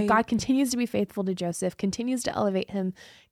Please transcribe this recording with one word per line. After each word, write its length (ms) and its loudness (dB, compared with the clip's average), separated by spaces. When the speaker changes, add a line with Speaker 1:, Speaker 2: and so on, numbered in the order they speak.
Speaker 1:
Right. 80 4
Speaker 2:
God 180 4
continues 440 2
to 60 -2
be 100 2
faithful 380 -2
to 100 0
Joseph, 420 -2
continues 480 -2
to 100 -2
elevate 360 0
him, 240 -2